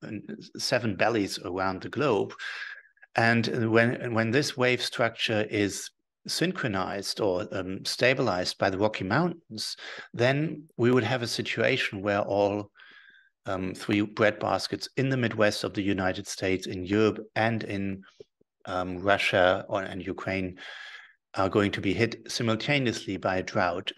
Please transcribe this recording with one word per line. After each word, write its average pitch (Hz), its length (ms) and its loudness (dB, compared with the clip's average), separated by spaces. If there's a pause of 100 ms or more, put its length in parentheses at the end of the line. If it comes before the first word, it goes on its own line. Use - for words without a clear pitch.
n-, 107 220 -10 (320)
seven 113 360 0
bellies 107 440 0
around 92 420 -4
the 90 80 -10
globe, 117 460 0 (840)
and 117 560 4
when, 120 420 4
when 113 160 2
this 139 260 2
wave 123 240 2
structure 113 720 0
is 104 400 0 (380)
synchronized 98 920 -2
or, 95 300 0
um, 95 340 -6
stabilized 123 720 0
by 98 140 2
the 95 80 -4
Rocky 104 240 0
Mountains, 113 760 -2 (380)
then 139 480 0 (140)
we 120 160 6
would 127 100 6
have 117 200 0
a 117 40 -4
situation 117 760 0
where 101 180 2
all, 101 500 2 (760)
um, 92 280 -4
three 104 280 0
breadbaskets 104 840 0 (100)
in 135 120 0
the 135 80 0
Midwest 110 480 2
of 95 100 -4
the 101 80 -2
United 95 460 -2
States, 95 400 -2
in 92 160 -6
Europe, 104 340 2 (160)
and 110 300 0
in, 98 360 -6 (680)
um, 90 340 -4
Russia 98 680 4
or, 101 140 -2
and 95 240 -8
Ukraine 92 500 -4 (760)
are 95 140 2
going 101 240 4
to - 80 -4
be 95 120 0
hit 110 380 -2
simultaneously 113 840 0
by 92 220 0
a 92 40 0
drought, 92 560 -2